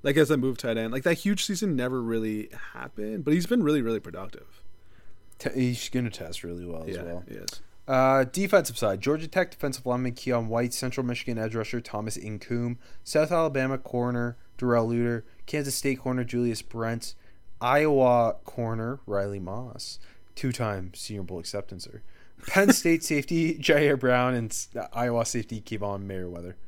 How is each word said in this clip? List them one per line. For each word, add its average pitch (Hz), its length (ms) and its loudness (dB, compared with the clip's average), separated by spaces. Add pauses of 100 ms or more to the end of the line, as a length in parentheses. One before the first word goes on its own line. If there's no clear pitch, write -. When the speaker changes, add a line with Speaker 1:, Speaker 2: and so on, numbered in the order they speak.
Speaker 1:
Like, 139 140 2
as 151 140 6
a 147 80 6
move 131 180 2
tight 113 220 -2
end, 113 160 -2
like, 135 80 -2
that 170 160 2
huge 196 260 2
season 185 320 0
never 127 240 0
really 110 480 -2 (240)
happened, 104 500 -6
but 147 120 4
he's 175 100 4
been 240 180 4
really, 147 200 4
really 113 180 0
productive. - 640 -10 (760)
Speaker 2:
Te-, - 160 -4
he's 123 360 0
gonna 123 180 0
test 85 340 -8
really 87 220 -8
well 82 240 -6
as 92 80 -6
Speaker 1:
Yeah, 87 60 -8
Speaker 2:
well. 85 260 -6
Speaker 1:
he 53 60 -12
is. - 140 -10 (380)
Speaker 2:
Uh, 131 380 6
defensive 180 540 4
side, 98 240 2
Georgia 151 260 0
Tech 180 220 0
defensive - 340 -4
lineman 123 280 0
Keon 120 360 0
White, 120 240 0
Central 127 320 -2
Michigan 120 320 -2
edge 110 180 -2
rusher 117 280 -2
Thomas 107 340 -6
Incoom, 120 600 -4 (280)
South 156 260 2
Alabama 139 460 2
corner 120 600 -2 (180)
Darrell 120 320 4
Luter, 120 340 2 (220)
Kansas 143 300 -2
State 135 240 0
corner 127 260 -2
Julius 120 380 0
Brents, 113 520 -4 (460)
Iowa 127 840 6
corner 117 640 -4
Riley 101 340 -2
Moss, 107 580 -8 (360)
two-time 104 600 -2
Senior 101 300 -8
Bowl 90 160 -8
acceptancer, - 600 -8 (440)
Penn 196 260 6
Speaker 1:
<laughs> - 0 -
Speaker 2:
State 165 320 4
safety 160 540 2
Jair 147 420 6
Brown, 127 340 4
and 113 160 -2
s-, - 180 -6 (260)
Iowa 117 320 0
safety 113 340 -4
Kevon 101 440 -6
Merriweather. 90 520 -8 (100)